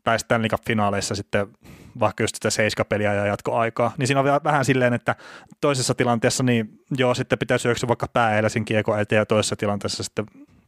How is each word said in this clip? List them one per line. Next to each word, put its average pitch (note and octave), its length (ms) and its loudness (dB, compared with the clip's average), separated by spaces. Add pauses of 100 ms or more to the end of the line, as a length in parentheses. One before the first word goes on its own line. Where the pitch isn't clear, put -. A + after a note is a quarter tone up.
tai A2+ 140 2
Stanley A2+ 300 0
Cup-finaaleissa G#2 640 0
sitten G2+ 320 -2 (540)
vaikka G#2+ 220 0
just G#2+ 120 -2
sitä - 160 -2
seiskapeliä G#2 640 0
ja G2+ 120 0
jatkoaikaa, A2+ 720 -2
niin C3+ 80 0
siinä C#3 140 2
on C3+ 40 2
vielä C#3+ 200 2
vähän D3 200 2
silleen, B2 300 2
että A#2 220 -2 (440)
toisessa C3+ 340 0
tilanteessa A#2+ 480 2
niin A#2 380 0 (180)
joo, B2 160 2
sitten B2+ 240 -2
pitää B2 200 0
syöksyä B2 300 -2
vaikka A#2 200 -2
pää A2+ 260 2
edellä G#2+ 140 2
sen G#2+ 160 -2
kiekon G#2+ 360 0
eteen, G#2+ 180 0
ja G#2+ 80 2
toisessa G#2 300 0
tilanteessa G#2 460 -4
sitten G#2 240 -8 (420)